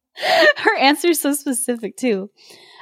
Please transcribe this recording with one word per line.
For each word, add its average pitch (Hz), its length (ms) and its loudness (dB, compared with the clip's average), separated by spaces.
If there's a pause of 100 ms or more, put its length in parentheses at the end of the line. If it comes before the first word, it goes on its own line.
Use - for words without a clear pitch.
(560)
Her 427 200 0
answer's 294 440 2
so 285 120 0
specific, 240 640 -4
too. 208 340 -2 (520)